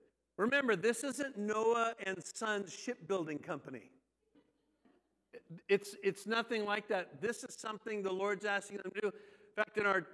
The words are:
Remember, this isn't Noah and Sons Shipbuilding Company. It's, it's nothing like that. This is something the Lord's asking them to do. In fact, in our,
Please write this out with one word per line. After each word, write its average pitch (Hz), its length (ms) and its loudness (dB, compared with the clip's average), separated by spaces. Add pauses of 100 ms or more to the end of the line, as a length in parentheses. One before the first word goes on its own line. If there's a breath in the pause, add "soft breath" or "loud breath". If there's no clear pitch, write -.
(380)
Remember, 247 400 4
this 226 260 2
isn't 269 340 -2
Noah 226 580 2 (100)
and 190 180 -2
Sons 202 480 -2
Shipbuilding 160 680 -2
Company. 135 520 -8 (1800)
It's, 202 340 2
it's 196 240 0
nothing 226 380 0
like 208 240 0
that. 170 340 -2
This 226 220 -2
is - 120 -12
something 214 460 -6
the 190 120 0
Lord's 196 320 0
asking 202 320 -2
them 185 180 -6
to 196 60 -4
do. 208 60 2
In - 500 -10
fact, 214 200 0
in 208 80 4
our, 190 280 4